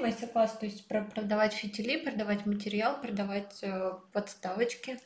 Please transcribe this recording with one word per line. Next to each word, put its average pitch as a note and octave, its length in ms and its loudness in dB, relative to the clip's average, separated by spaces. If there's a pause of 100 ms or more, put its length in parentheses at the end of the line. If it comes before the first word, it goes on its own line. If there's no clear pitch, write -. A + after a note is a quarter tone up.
мастер-класс, A3+ 560 2
то G#3+ 80 -4
есть - 220 -8
про-, G#3+ 160 0
продавать G#3+ 500 2
фитили, A3 500 0
продавать G#3 420 0
материал, G#3 560 2
продавать, G3+ 600 -2
э, F#3+ 320 0 (180)
подставочки. A3 960 -2